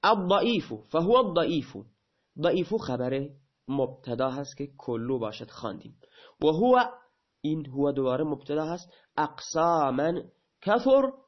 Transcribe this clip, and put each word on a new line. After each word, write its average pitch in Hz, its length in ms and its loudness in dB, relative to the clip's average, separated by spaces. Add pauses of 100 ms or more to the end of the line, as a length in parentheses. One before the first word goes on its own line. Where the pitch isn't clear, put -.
الضعیف، 196 680 2
فهو 165 440 0
الضعیف، 170 600 0 (600)
ضعیف 170 360 0
خبر 135 540 -4 (400)
مبتدا 127 640 -4
هست 139 260 -10
که 143 120 -8 (100)
کلو 120 400 -4
باشد، 110 320 -8
خواندیم. - 480 -12 (420)
و 151 60 2
هو، 233 380 4 (560)
این 151 260 -4
هو 139 260 -2
دوباره 131 320 0
مبتدا 151 400 -4
هست، 170 280 -10 (240)
اقساماً 151 960 0 (480)
کثر 269 520 4 (160)